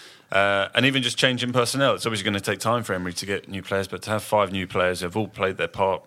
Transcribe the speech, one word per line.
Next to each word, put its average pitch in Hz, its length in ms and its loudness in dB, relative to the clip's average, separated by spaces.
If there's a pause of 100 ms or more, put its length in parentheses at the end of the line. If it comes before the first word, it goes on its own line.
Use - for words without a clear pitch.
(320)
uh, 98 420 4
and 120 140 4
even 135 160 2
just 120 140 -2
changing 123 360 2
personnel. 127 400 2
It's 92 140 -4
obviously 107 180 -2
gonna 101 140 0
take 98 200 -2
time 117 240 0
for 101 100 -2
Emery 90 200 -4
to - 140 -8
get 98 200 -4
new 95 140 -8
players, 98 260 -2
but 92 160 -10
to 107 80 -10
have 107 120 -2
five 101 280 2
new 95 140 -2
players 90 360 0
who've 90 140 -4
all 107 120 0
played 95 300 -2
their 85 100 -2
part 95 400 0